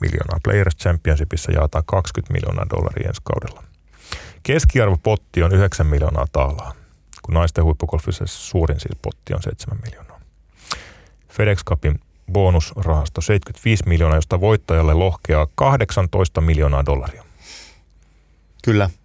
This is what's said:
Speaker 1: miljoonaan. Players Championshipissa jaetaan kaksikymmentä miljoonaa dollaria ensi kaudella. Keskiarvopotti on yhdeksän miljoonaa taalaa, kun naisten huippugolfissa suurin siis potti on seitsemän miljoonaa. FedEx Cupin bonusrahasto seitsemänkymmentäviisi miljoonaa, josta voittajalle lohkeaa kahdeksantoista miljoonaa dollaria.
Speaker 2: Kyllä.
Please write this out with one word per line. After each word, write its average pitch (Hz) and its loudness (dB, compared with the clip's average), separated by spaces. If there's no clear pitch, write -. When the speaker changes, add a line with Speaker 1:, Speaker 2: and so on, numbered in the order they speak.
Speaker 1:
miljoonaan. 82 -4
Players 101 2
Championshipissa 80 -2
jaetaan 78 0
kaksikymmentä - -2
miljoonaa 50 -4
dollaria - -4
ensi - -8
kaudella. - -8
Keskiarvopotti 107 0
on 87 2
yhdeksän 95 2
miljoonaa 73 0
taalaa, 69 -2
kun 85 -4
naisten 82 2
huippugolfissa 82 -2
suurin 82 -2
siis - -10
potti - -8
on 50 -4
seitsemän - -8
miljoonaa. - -18
FedEx 104 0
Cupin 78 0
bonusrahasto 87 0
seitsemänkymmentäviisi - 0
miljoonaa, 80 4
josta 87 0
voittajalle 82 2
lohkeaa 80 2
kahdeksantoista 98 0
miljoonaa 73 2
dollaria. 69 -4
Speaker 2:
Kyllä. 104 4